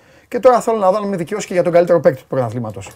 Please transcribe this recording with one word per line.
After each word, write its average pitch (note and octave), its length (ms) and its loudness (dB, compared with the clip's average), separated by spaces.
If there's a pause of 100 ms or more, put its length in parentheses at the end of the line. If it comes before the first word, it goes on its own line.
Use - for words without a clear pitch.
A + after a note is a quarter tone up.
(280)
και B3 120 -8
τώρα B3 200 4
θέλω A3+ 180 -2
να F#3+ 120 2
δω G3 60 0
αν G#3 120 -4
με G3 80 -4
δικαιώσει F#3 300 -8
και - 80 -12
για F3 80 2
τον F3 100 -2
καλύτερο F3 280 4
παίκτη C#3+ 200 2
του - 80 -20
πρωταθλήματος. A2+ 680 -6